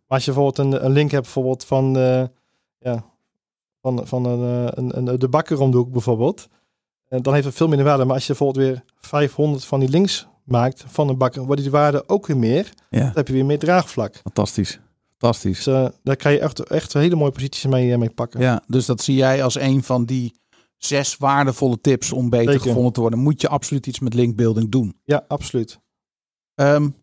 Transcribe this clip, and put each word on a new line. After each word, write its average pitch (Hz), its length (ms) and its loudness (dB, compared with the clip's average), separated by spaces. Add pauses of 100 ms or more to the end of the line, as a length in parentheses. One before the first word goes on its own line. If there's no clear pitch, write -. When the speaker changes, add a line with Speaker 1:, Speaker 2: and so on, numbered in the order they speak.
Speaker 1:
als 131 180 -2
je 151 60 -2
bijvoorbeeld 135 420 0
een, 127 120 -2
een 131 60 2
link 143 200 2
hebt 139 120 0
bijvoorbeeld 131 420 -4
van, 135 320 0
eh, 127 260 2 (560)
ja, 117 240 -6 (800)
van, 127 260 -4
van 127 180 -4
een, 123 420 -2
eh, - 80 -6
een, 127 320 -4
een, 123 120 -2
de 127 100 2
bakker 151 320 0
om 135 100 4
de 123 60 4
hoek 123 140 0
bijvoorbeeld, 123 560 -2 (600)
eh, 127 140 -4
dan 135 120 0
heeft 139 120 2
het 135 100 -8
veel 165 120 2
minder 139 200 2
waarde. 139 180 2
Maar 131 100 2
als 135 120 -4
je 147 80 0
bijvoorbeeld 135 300 0
weer 131 180 -2 (180)
vijfhonderd 147 640 -2
van 135 140 -2
die 131 100 2
links 180 380 0 (160)
maakt 123 440 0
van 147 220 -2
een 131 80 0
bakker, 127 280 -2
wordt 139 160 -2
die 135 100 -4
waarde 147 380 2
ook 202 180 0
weer 147 100 0
meer. 123 320 0 (200)
Speaker 2:
Ja. 110 100 0
Speaker 1:
Dan 127 140 0
heb 143 140 -2
je 135 60 -4
weer 131 120 2
meer 147 140 0
draagvlak. 156 640 0
Speaker 2:
Fantastisch. - 560 -2 (380)
Fantastisch. 113 460 -2
Speaker 1:
Dus, - 100 -6
eh, 131 140 2 (160)
daar 135 120 0
kan 147 160 0
je 143 80 4
echt, - 200 -4
echt - 340 -6
hele 170 220 2
mooie 147 160 2
posities 135 340 -8
mee, 127 260 2
eh, 120 60 2
mee 117 120 0
pakken. 117 320 -8
Speaker 2:
Ja, 123 260 2
dus 123 180 0
dat 117 160 -2
zie 135 140 0
jij 131 280 2
als 123 120 -2
een 135 280 2
van 123 220 0
die 123 300 -4 (420)
zes 139 400 -4
waardevolle 139 640 2
tips 131 300 0
om 127 180 -2
beter 117 220 2
Speaker 1:
Zeker. 127 160 2
Speaker 2:
gevonden 120 260 2
te 120 80 -2
worden. 113 180 0
Moet 143 220 2
je 180 80 2
absoluut 143 380 -4
iets 123 120 -8
met 123 140 -4
linkbuilding 117 580 2
doen. 117 320 0
Speaker 1:
Ja, 147 240 -2
absoluut. - 520 -6 (760)
Speaker 2:
Ehm, 143 340 2 (140)